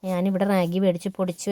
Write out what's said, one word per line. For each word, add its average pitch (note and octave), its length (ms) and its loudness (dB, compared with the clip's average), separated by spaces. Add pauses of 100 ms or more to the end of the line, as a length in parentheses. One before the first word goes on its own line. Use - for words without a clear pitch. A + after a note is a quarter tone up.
ഞാനിവിടെ F#3 440 0
റാഗി F3+ 320 2
മേടിച്ച് F3+ 340 0
പൊടിച്ച് F3+ 340 -4